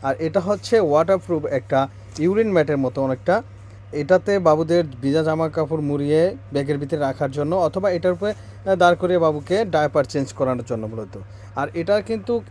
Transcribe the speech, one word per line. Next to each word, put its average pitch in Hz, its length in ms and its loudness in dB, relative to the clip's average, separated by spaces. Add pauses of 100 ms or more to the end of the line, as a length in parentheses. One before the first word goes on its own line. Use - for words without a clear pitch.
আর 135 180 -2
এটা 160 200 0
হচ্ছে 202 400 0
ওয়াটারপ্রুফ 165 640 2
একটা 135 420 0 (320)
ইউরিন 202 320 2
ম্যাটের 151 260 2
মতো 135 240 -2
অনেকটা, 135 420 0 (480)
এটাতে 180 480 2
বাবুদের 165 440 4 (180)
ভিজা 143 220 2
জামা 160 260 0
কাপড় 156 320 -2
মুড়িয়ে 147 540 2 (180)
ব্যাগের 143 240 -2
ভিতরে 143 220 -4
রাখার 135 320 -2
জন্য, 147 240 -2
অথবা 185 360 0
এটার 180 200 0
উপরে, 196 220 -2
আহ, - 420 -4
দাঁড় 175 200 6
করিয়ে 180 240 2
বাবুকে 165 460 0
ডায়াপার 151 380 0
চেঞ্জ 135 300 -4
করানোর 127 320 -2
জন্য 110 220 -6
মূলত। 104 320 -10 (360)
আর 139 180 -2
এটা 185 280 0
কিন্তু 220 500 -4